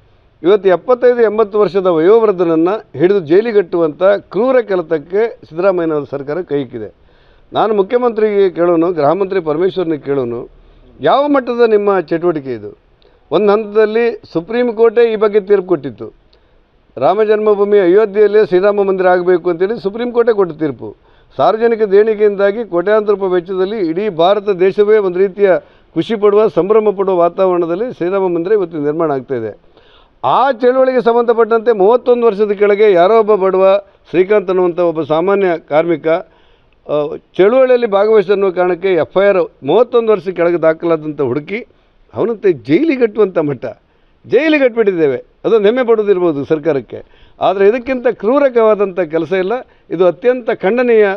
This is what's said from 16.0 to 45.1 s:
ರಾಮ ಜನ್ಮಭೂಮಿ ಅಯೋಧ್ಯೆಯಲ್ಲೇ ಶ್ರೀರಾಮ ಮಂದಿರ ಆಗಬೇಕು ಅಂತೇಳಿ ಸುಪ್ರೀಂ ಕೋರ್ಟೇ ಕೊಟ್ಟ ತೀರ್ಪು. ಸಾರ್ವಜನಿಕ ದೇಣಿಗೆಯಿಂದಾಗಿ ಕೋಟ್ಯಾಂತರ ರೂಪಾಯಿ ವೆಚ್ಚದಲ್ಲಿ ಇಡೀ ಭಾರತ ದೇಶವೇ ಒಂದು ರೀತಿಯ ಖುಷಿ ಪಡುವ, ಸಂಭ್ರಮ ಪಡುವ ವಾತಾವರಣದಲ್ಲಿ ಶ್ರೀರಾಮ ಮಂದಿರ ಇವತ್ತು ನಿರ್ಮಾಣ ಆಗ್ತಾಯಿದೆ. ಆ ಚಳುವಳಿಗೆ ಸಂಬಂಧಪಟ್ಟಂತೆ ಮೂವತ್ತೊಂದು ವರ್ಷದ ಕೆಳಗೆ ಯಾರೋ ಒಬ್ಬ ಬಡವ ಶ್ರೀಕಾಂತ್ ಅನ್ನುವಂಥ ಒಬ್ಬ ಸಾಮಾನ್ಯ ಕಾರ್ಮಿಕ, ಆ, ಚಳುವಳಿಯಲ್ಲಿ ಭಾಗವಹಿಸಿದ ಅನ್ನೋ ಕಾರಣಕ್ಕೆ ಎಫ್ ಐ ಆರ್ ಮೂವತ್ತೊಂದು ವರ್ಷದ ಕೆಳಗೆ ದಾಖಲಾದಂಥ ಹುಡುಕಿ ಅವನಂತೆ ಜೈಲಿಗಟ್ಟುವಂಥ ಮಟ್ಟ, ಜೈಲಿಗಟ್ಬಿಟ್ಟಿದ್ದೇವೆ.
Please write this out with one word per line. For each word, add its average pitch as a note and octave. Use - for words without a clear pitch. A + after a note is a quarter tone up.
ರಾಮ F3
ಜನ್ಮಭೂಮಿ G#3
ಅಯೋಧ್ಯೆಯಲ್ಲೇ G3+
ಶ್ರೀರಾಮ G3+
ಮಂದಿರ F#3+
ಆಗಬೇಕು F3+
ಅಂತೇಳಿ F#3+
ಸುಪ್ರೀಂ A3+
ಕೋರ್ಟೇ A#3
ಕೊಟ್ಟ F3
ತೀರ್ಪು. B2
ಸಾರ್ವಜನಿಕ A3
ದೇಣಿಗೆಯಿಂದಾಗಿ G#3
ಕೋಟ್ಯಾಂತರ G3+
ರೂಪಾಯಿ G3
ವೆಚ್ಚದಲ್ಲಿ F#3
ಇಡೀ F#3
ಭಾರತ G3
ದೇಶವೇ G3+
ಒಂದು F#3
ರೀತಿಯ G3
ಖುಷಿ E3
ಪಡುವ, G#3
ಸಂಭ್ರಮ G#3
ಪಡುವ F#3+
ವಾತಾವರಣದಲ್ಲಿ F3
ಶ್ರೀರಾಮ F#3+
ಮಂದಿರ E3+
ಇವತ್ತು F3
ನಿರ್ಮಾಣ D3+
ಆಗ್ತಾಯಿದೆ. A#2+
ಆ G3
ಚಳುವಳಿಗೆ B3+
ಸಂಬಂಧಪಟ್ಟಂತೆ A3+
ಮೂವತ್ತೊಂದು A#3
ವರ್ಷದ G#3
ಕೆಳಗೆ G3+
ಯಾರೋ F#3
ಒಬ್ಬ G#3+
ಬಡವ F#3+
ಶ್ರೀಕಾಂತ್ F#3+
ಅನ್ನುವಂಥ F3+
ಒಬ್ಬ E3+
ಸಾಮಾನ್ಯ F3
ಕಾರ್ಮಿಕ, D#3
ಆ, -
ಚಳುವಳಿಯಲ್ಲಿ B3
ಭಾಗವಹಿಸಿದ G3+
ಅನ್ನೋ G3
ಕಾರಣಕ್ಕೆ F3+
ಎಫ್ E3
ಐ -
ಆರ್ F#3+
ಮೂವತ್ತೊಂದು A3+
ವರ್ಷದ F#3+
ಕೆಳಗೆ F3
ದಾಖಲಾದಂಥ D#3+
ಹುಡುಕಿ D3+
ಅವನಂತೆ G3
ಜೈಲಿಗಟ್ಟುವಂಥ G#3
ಮಟ್ಟ, C#3+
ಜೈಲಿಗಟ್ಬಿಟ್ಟಿದ್ದೇವೆ. G#3+